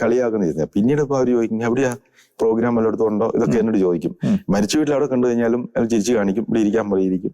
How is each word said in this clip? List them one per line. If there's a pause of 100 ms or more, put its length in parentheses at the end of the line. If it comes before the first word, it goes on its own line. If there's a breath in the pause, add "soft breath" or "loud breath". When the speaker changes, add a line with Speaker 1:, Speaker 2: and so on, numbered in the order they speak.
Speaker 1:
കളിയാക്കുന്ന
ഇരുന്നത്.
പിന്നീട്
ഇപ്പൊ
അവര്
ചോദിക്കും,
"എവിടെയാ (420 soft breath)
പ്രോഗ്രാം
വല്ലയിടത്തും
ഉണ്ടോ?"
ഇതൊക്കെ
Speaker 2:
ഉം.
Speaker 1:
എന്നോട്
ചോദിക്കും. (120)
Speaker 2:
ഉം. (100)
Speaker 1:
മരിച്ച
വീട്ടിൽ
അവിടെ
കണ്ടു
കഴിഞ്ഞാലും
അയാൾ
ചിരിച്ചു
കാണിക്കും,
"ഇവിടെ
ഇരിക്കാൻ
പറയിരിക്കും."